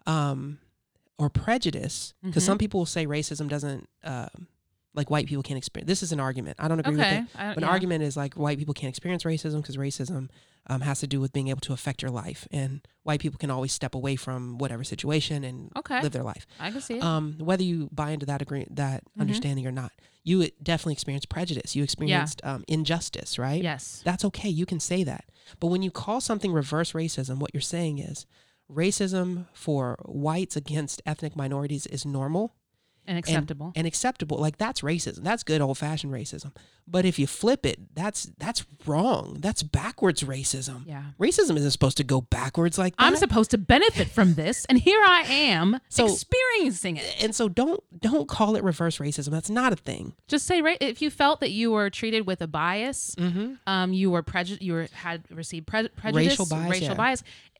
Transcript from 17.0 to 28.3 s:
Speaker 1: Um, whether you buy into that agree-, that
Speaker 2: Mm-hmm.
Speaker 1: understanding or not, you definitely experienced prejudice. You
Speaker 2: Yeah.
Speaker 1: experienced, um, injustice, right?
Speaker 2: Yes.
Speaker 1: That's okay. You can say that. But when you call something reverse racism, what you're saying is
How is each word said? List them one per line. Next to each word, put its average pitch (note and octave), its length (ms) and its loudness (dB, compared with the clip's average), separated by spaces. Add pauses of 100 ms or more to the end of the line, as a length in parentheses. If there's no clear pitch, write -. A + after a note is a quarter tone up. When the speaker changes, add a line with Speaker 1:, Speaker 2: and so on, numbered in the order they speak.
Speaker 1:
Um, D#3 360 -2
whether F3+ 240 0
you E3+ 300 -2
buy D3 180 -4
into D3 160 -4
that C#3 160 -2
agree-, C#3 280 -4
that C3+ 340 -2
Speaker 2:
Mm-hmm. - 160 -8
Speaker 1:
understanding C#3 460 0
or B2+ 60 -4
not, B2+ 200 -8 (320)
you F3 240 4 (140)
definitely D#3+ 320 0
experienced C#3 340 -6
prejudice. E3+ 480 -4
You C#3+ 60 2
Speaker 2:
Yeah. - 20 2
Speaker 1:
experienced, D#3 600 0
um, C3+ 240 -6
injustice, D#3+ 720 -2
right? C#3 240 0
Speaker 2:
Yes. D3+ 420 -6
Speaker 1:
That's F3+ 200 0
okay. G#3 240 -2
You E3+ 180 0
can E3+ 140 -4
say F#3 240 0
that. - 220 -8 (340)
But E3+ 80 2
when F#3 140 2
you F#3 100 -2
call A3+ 280 -4
something G#3 320 0
reverse D#3 400 0
racism, C3+ 460 -4
what - 160 -4
you're C#3 60 -4
saying D#3+ 400 -2
is - 260 -10 (520)